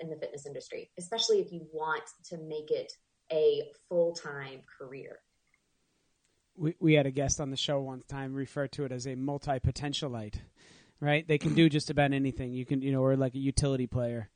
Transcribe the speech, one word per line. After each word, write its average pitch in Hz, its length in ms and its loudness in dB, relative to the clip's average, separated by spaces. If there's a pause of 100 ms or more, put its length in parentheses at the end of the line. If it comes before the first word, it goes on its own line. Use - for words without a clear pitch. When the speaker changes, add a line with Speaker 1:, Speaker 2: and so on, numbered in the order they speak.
Speaker 1:
in 160 100 -8
the 156 60 -8
fitness 147 280 -10
industry, - 540 -12
especially 220 400 2
if 180 140 -2
you 165 200 -12
want 156 300 -2 (280)
to 170 80 -10
make 156 340 -4
it - 200 -4 (380)
a 151 320 4 (260)
full-time 147 760 -2 (140)
career. 135 440 -14 (1400)
Speaker 2:
We, 165 220 -2
we 156 160 6
had 143 120 6
a 135 40 -2
guest 139 300 -2
on 139 100 -4
the 135 60 -6
show 139 240 0
one 131 280 -8
time 135 260 -6
refer 135 340 -4
to - 160 -6
it 131 80 -6
as 127 140 -6
a 131 100 -6
multi-potentialite, 135 1200 -2 (640)
right? 147 260 2
They 151 120 4
can 156 160 0
do 160 140 10
just 147 220 0
about 139 220 4
anything. 135 400 -2
You 127 120 -4
can, 135 160 0
you 135 120 0
know, 131 100 4
or 135 140 6
like 131 180 2
a 135 40 -6
utility 135 500 0
player, 120 480 -2